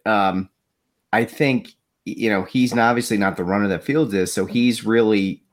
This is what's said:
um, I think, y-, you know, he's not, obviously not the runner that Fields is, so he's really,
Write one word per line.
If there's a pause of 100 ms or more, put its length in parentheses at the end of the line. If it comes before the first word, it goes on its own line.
um, (640)
I
think, (340)
y-,
you
know,
he's
not,
obviously
not
the
runner
that
Fields
is,
so
he's
really,